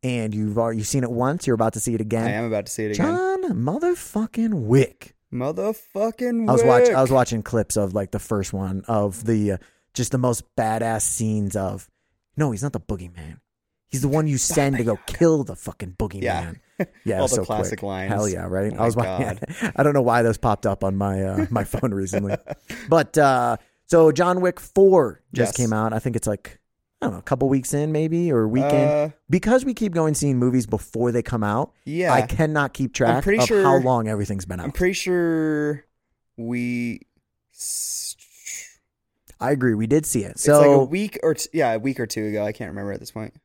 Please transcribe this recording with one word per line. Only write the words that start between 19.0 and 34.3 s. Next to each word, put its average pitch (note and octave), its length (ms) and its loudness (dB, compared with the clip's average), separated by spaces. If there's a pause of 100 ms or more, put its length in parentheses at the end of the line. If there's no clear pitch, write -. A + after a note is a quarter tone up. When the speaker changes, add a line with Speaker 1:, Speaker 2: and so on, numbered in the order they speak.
Speaker 1:
wa-, F#2 140 -4
Speaker 2:
God. G#2 240 -6 (160)
Speaker 1:
<laughs> G3+ 160 -4
I C#3 80 2
don't D3 100 4
know C#3 80 2
why A#2 200 4
those A2+ 160 2
popped A2 280 -2
up G2 160 -2
on G2 140 -2
my, G2 260 -2
uh, G2 260 -2
my G#2+ 140 -2
phone G2+ 320 -4
recently. G2 400 -2 (280)
Speaker 2:
<laughs> - 260 -14
Speaker 1:
But, D#3+ 280 2
uh, B2+ 420 4 (280)
so E3 240 8
John F3+ 300 2
Wick F3+ 180 0
four F#3+ 640 4 (100)
just A#2 240 0
Speaker 2:
Yes. - 0 -
Speaker 1:
came A#2 160 0
out. A2 200 0
I A2 80 -2
think A#2 160 -4
it's, - 100 -4
like, - 320 -6 (420)
I - 60 -4
don't G#2+ 60 -2
know, F#2 80 -12
a - 20 -20
couple C3+ 260 0
weeks C3+ 260 0
in D3+ 180 -2
maybe, D#3+ 400 0
or A#2 100 4
a G#2+ 60 2
weekend. C#3+ 420 2
Speaker 2:
Uh, D3+ 180 0 (220)
Speaker 1:
Because G#3+ 340 2
we C4 80 -2
keep G#3+ 200 -2
going D#3+ 220 2
seeing C#3+ 220 0
movies B2 300 2
before A2+ 460 -2
they A#2 100 0
come A2 220 -4
out, G#2+ 260 0 (140)
Speaker 2:
Yeah. E3 280 0
Speaker 1:
I B2+ 100 4
cannot D3+ 520 0
keep C3 160 -4
Speaker 2:
I'm - 40 -20
Speaker 1:
track B2 280 2
Speaker 2:
pretty G3+ 160 2
Speaker 1:
of - 80 4
Speaker 2:
sure, G#3 160 4
Speaker 1:
how C3+ 140 6
long B2 320 2
everything's G2+ 360 -4